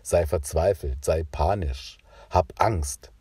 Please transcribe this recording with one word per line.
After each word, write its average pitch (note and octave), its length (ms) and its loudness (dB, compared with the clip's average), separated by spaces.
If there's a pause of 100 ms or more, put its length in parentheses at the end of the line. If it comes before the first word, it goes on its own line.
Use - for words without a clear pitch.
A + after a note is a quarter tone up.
sei F2 240 2
verzweifelt, D#2+ 800 -2
sei E2 180 2
panisch, D#2 720 -2 (320)
hab - 320 2
Angst. G2 600 -2